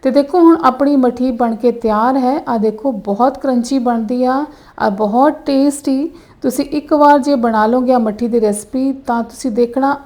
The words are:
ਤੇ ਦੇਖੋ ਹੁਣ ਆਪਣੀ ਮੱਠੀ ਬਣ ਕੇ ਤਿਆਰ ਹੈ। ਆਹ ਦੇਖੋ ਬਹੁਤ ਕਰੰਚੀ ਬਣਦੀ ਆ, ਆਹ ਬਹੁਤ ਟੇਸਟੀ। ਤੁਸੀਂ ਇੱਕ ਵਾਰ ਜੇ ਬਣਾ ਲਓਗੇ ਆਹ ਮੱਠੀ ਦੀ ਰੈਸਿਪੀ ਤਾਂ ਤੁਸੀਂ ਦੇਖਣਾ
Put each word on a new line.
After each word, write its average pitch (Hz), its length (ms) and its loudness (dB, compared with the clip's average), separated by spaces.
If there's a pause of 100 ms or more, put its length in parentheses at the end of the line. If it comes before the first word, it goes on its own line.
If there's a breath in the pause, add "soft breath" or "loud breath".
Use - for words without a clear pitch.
ਤੇ 262 80 2
ਦੇਖੋ 277 280 2
ਹੁਣ 330 240 6
ਆਪਣੀ 277 320 2
ਮੱਠੀ 247 360 0
ਬਣ 233 240 -2
ਕੇ 240 160 0
ਤਿਆਰ 233 460 0
ਹੈ। 262 200 0 (100)
ਆਹ 240 120 -2
ਦੇਖੋ 214 320 -2
ਬਹੁਤ 220 460 -2
ਕਰੰਚੀ 254 420 -2
ਬਣਦੀ 240 440 -2
ਆ, 262 220 -2 (340 loud breath)
ਆਹ 214 100 0
ਬਹੁਤ 226 560 0
ਟੇਸਟੀ। 277 640 0 (320 loud breath)
ਤੁਸੀਂ 269 240 -2
ਇੱਕ 294 280 -4
ਵਾਰ 294 260 6
ਜੇ 285 160 0
ਬਣਾ 226 300 0
ਲਓਗੇ 247 280 2
ਆਹ 247 60 2
ਮੱਠੀ 220 280 -2
ਦੀ 226 140 0
ਰੈਸਿਪੀ 214 500 -2 (160)
ਤਾਂ 233 160 -2
ਤੁਸੀਂ 233 280 -8
ਦੇਖਣਾ 240 440 0 (100)